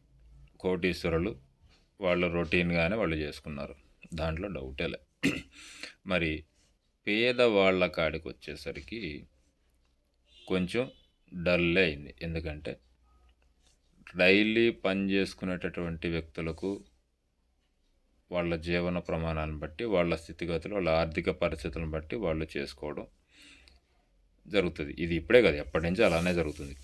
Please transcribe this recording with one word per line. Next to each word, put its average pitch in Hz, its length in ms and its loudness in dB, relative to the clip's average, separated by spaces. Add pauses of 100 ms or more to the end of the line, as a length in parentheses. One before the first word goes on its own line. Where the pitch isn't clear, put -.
(600)
కోటీశ్వరులు, 87 760 0 (680)
వాళ్ళు 87 320 2
రొటీన్గానే 85 640 2
వాళ్ళు 87 200 0
చేసుకున్నారు, 73 600 -8 (380)
దాంట్లో 80 340 -4
డౌటే 69 400 -6
లే. 69 120 -8 (1080)
మరి 82 360 0 (640)
పేదవాళ్ళ 104 800 4
కాడికి 80 420 -2
వచ్చేసరికి 73 960 -10 (1200)
కొంచెం 95 440 -2 (520)
డల్లే 87 380 4
అయింది. 73 400 -2
ఎందుకంటే 80 560 -8 (1400)
డైలీ 107 540 6
పని 98 400 0
చేసుకునేటటువంటి 87 960 -2
వ్యక్తులకు, 82 760 -4 (1500)
వాళ్ళ 85 240 0
జీవన 87 440 0
ప్రమాణాన్ని 80 580 -2
బట్టి, 78 260 -8
వాళ్ళ 87 320 2
స్థితిగతులు, 82 580 -6
వాళ్ళ 92 160 0
ఆర్థిక 82 400 2
పరిస్థితులను 82 600 -4
బట్టి 78 240 -6
వాళ్ళు 80 320 -2 (100)
చేసుకోవడం 71 500 -8 (1400)
జరుగుతుంది. 82 520 0
ఇది 85 160 0
ఇప్పుడే 113 260 6
కాదు, 85 140 6
ఎప్పటి 73 280 -2
నుంచో 92 220 2
అలానే 87 280 2
జరుగుతుంది. 73 500 -4